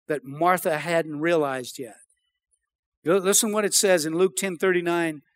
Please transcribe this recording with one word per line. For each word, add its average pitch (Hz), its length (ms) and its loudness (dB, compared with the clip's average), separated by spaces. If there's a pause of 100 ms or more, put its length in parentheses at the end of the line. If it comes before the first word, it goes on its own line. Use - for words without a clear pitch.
that 147 160 -4
Martha 165 560 0
hadn't 156 400 -2
realized 147 580 -2
yet. 117 200 -14 (1080)
L-, 175 140 4
listen 202 320 2
what 214 140 0
it 190 100 -2
says 180 320 4
in 160 100 -4
Luke 190 200 2
ten 190 200 -4
thirty-nine. 170 680 0 (140)